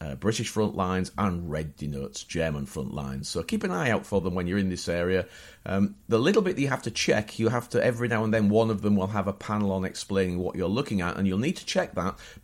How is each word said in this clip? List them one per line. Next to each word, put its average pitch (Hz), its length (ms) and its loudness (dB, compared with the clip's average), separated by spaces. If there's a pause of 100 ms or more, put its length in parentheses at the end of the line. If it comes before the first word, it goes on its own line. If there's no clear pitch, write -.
uh, 73 140 -8
British 107 340 -2
front 107 260 0
lines 92 420 0
and 87 320 -2
red 76 280 -4
denotes 69 480 -6
German 78 400 -2
front 69 280 -6
lines. 67 360 -6
So 82 140 -4
keep 214 200 -2
an 185 80 -2
eye 165 180 0
out 107 160 0
for 101 140 0
them 90 160 -2
when 92 100 0
you're 90 120 0
in 95 100 2
this 90 220 -4
area. 87 360 2 (400)
Um, 98 300 2 (140)
the 113 80 4
little 196 240 6
bit 180 160 0
that 143 40 0
you 135 60 2
have 127 140 -2
to 117 100 -4
check, - 480 0
you 113 80 2
have 120 220 -2
to, - 120 2
every 120 280 2
now 110 160 2
and 110 80 2
then, 104 160 4
one 113 200 6
of 104 120 0
them 104 160 4
will 95 100 2
have 101 220 0
a 98 40 -2
panel 104 380 0
on 92 140 0
explaining 92 540 0
what 90 180 -2
you're 87 100 0
looking 110 320 0
at, 87 160 0
and 98 120 2
you'll 92 100 2
need 143 200 0
to - 80 -14
check - 300 -2
that 92 220 -2 (260)